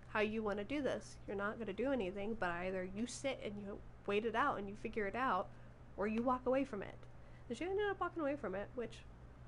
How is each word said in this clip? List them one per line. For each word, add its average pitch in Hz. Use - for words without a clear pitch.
how 226
you 214
wanna 202
do 277
this. -
You're 214
not 202
gonna 196
do 247
anything, 202
but 185
either 180
you 196
sit -
and 208
you 196
wait 208
it 214
out 254
and 202
you 202
figure 220
it 196
out, 233
or 196
you 220
walk 254
away 262
from 202
it." -
And 233
she 311
ended 392
up 381
walking 349
away 277
from 196
it, 202
which, 233